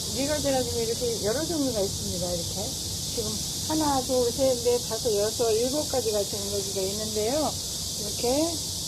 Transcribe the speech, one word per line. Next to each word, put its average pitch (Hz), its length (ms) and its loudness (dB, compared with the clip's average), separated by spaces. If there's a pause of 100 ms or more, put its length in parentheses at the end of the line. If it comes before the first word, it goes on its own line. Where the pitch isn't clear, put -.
(160)
미간 277 260 0
제라늄이 247 420 2
이렇게 226 420 -2
여러 254 200 0
종류가 277 340 0
있습니다. 190 460 -2
이렇게 180 440 -4 (460)
지금 220 160 -2 (360)
하나, 302 340 2
둘, 247 300 2
셋, 254 320 2
넷, 240 160 4 (100)
다섯, 220 260 0
여섯, 220 360 2
일곱 254 380 2
가지가 220 340 2
지금 202 300 -4
여기가 196 280 -2
있는데요. 214 720 0 (480)
이렇게, 269 720 0 (120)